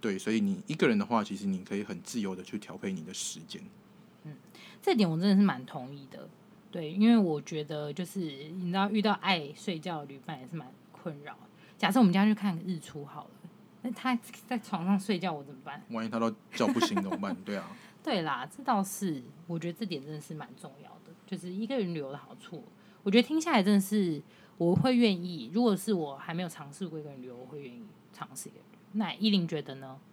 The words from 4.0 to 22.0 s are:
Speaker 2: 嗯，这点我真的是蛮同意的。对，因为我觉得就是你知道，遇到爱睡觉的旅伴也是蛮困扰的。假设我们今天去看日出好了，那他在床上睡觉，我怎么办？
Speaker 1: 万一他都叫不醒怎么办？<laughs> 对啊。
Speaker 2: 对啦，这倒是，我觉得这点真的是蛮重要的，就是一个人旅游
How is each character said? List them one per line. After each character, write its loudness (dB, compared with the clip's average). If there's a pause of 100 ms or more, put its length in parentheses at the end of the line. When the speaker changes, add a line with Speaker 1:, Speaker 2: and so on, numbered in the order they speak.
Speaker 2:
嗯， -14 (460)
这 4
点 6
我 0
真 2
的 8
是 8
蛮 2
同 -12
意 -16
的。 -16 (400)
对， -6
因 6
为 10
我 4
觉 -6
得 -6
就 -4
是 -8
你 -6
知 -2
道， 2
遇 2
到 4
爱 0
睡 -6
觉 -6
的 -10
旅 -14
伴 -8
也 -14
是 -10
蛮 -8 (240)
困 -10
扰 -14
的。 -18 (380)
假 4
设 6
我 12
们 8
今 6
天 8
去 6
看 -2 (100)
日 -4
出 -12
好 -12
了， -20 (500)
那 -6
他 0 (320)
在 -4
床 -4
上 4
睡 0
觉， -2
我 -8
怎 -14
么 -16
办？ -12
Speaker 1:
万 -2
一 -2
他 0
都 4 (220)
叫 2
不 2
醒 2
怎 -4
么 -4
办？ -4
<laughs> -16
对 -4
啊。 -8 (380)
Speaker 2:
对 0
啦， -4
这 -14
倒 2
是， -4 (260)
我 -4
觉 -4
得 -12
这 -4
点 -6
真 -12
的 -10
是 -14
蛮 -12 (120)
重 -16 (120)
要 -20 (160)
的， -20 (140)
就 -6
是 -8
一 -4
个 0
人 0
旅 -2
游 -6